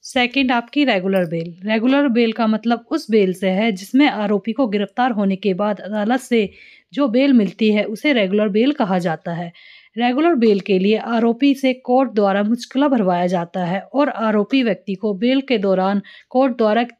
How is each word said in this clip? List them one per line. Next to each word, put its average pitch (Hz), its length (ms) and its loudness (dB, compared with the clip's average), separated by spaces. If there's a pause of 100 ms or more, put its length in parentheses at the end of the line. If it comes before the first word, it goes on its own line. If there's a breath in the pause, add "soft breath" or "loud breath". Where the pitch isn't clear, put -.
सेकंड 254 480 -2
आपकी 240 320 0
रेगुलर 196 420 0
बेल। 165 280 -8 (100)
रेगुलर 247 440 2
बेल 233 240 2
का 226 140 -2
मतलब 226 440 -2
उस 302 200 -4
बेल 202 220 2
से 185 180 -4
है 208 220 0
जिसमें 196 360 0
आरोपी 208 440 -2
को 262 140 0
गिरफ्तार 208 460 -2
होने 196 240 0
के 190 180 -2
बाद 208 260 -4
अदालत 214 400 -2
से 226 280 0 (440 loud breath)
जो 285 160 0
बेल 262 240 2
मिलती 214 400 2
है 208 140 2
उसे 226 260 -2
रेगुलर 208 380 0
बेल 226 240 2
कहा 190 240 0
जाता 170 360 -4
है। 170 180 -10 (440 loud breath)
रेगुलर 254 400 0
बेल 220 240 4
के 190 180 0
लिए 208 200 2 (100)
आरोपी 233 460 2
से 269 200 0
कोर्ट 254 380 0
द्वारा 202 300 2
मुचकला 240 460 0
भरवाया 185 400 2
जाता 175 360 -4
है 180 160 -4
और 277 300 -2
आरोपी 214 520 0
व्यक्ति 202 320 -4
को 208 220 -4
बेल 254 240 0
के 269 180 -2
दौरान 196 440 0 (260 loud breath)
कोर्ट 254 300 0
द्वारा 226 280 2 (140)